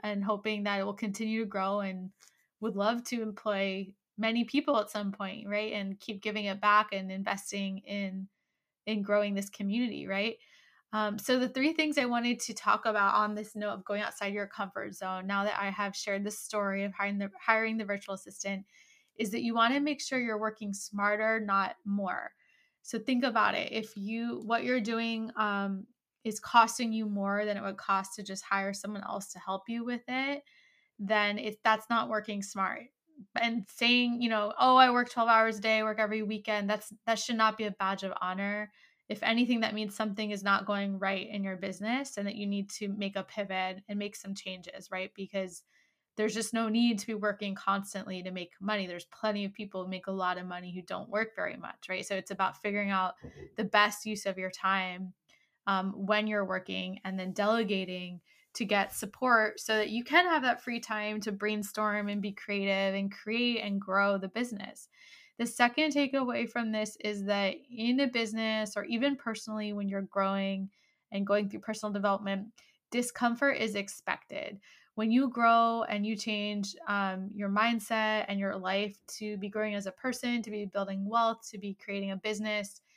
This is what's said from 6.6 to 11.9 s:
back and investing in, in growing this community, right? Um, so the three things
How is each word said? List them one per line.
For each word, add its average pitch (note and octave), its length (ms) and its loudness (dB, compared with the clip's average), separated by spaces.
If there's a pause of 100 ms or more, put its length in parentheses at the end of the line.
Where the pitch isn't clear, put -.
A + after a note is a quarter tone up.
back G#3+ 320 8
and F#3+ 180 -4
investing G3 760 -2
in, F#3+ 420 -4 (560)
in G#3+ 160 0
growing G#3 320 4
this G3 160 -2
community, G#3 580 -2
right? G3 300 -2 (560)
Um, G#3+ 260 0
so B3+ 200 2
the B3 100 2
three C4 240 2
things D#4 240 2